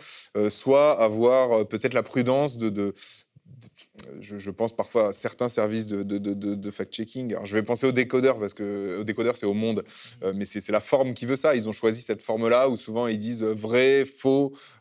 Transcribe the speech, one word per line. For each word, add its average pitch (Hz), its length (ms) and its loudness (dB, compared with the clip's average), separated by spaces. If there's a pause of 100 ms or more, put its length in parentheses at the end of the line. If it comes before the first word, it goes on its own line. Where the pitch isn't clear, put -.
(360)
euh, 104 140 2
soit 143 500 4
avoir, 117 540 4
euh, 110 100 4
peut-être 113 300 -2
la 117 100 2
prudence 131 540 0
de, 113 100 -2
de, 101 260 -2
de, - 0 - (1300)
je, 101 180 -14
je 98 140 -10
pense 113 240 -2
parfois 107 320 2
à 98 60 -2
certains - 340 -2
services 110 400 0
de, 101 160 -4
de, 101 140 -4
de, 101 160 -2
de, 101 200 -4
de 101 180 -8
fact-checking. 113 600 -8
Alors, 98 140 -6
je 98 100 -6
vais 107 80 2
penser 120 240 2
au 131 60 2
Décodeur, 127 440 2
parce 104 160 -4
que, 101 460 -6
au 107 60 -6
Décodeur, 113 320 -2
c'est - 80 -4
au 101 80 2
Monde, 107 320 -2 (360)
euh, 95 140 -2
mais 101 80 -4
c'est, 101 160 -4
c'est 104 140 -4
la 104 80 4
forme 131 320 2
qui - 120 -10
veut 131 120 0
ça. 151 180 4
Ils 110 140 -2
ont 107 40 -4
choisi 113 280 0
cette 104 200 -4
forme-là, 117 460 2
où 123 80 0
souvent 113 320 -4
ils 110 100 -2
disent, 113 260 -6
euh, 110 100 0
vrai, 127 500 4
faux, 135 500 0 (280)